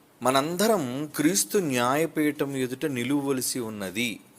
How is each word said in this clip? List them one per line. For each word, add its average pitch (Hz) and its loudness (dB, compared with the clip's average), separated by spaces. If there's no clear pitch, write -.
మనందరం 147 2
క్రీస్తు 180 2
న్యాయపీఠం 147 0
ఎదుట 131 -2
నిలువవలసి 135 0
ఉన్నది 107 -4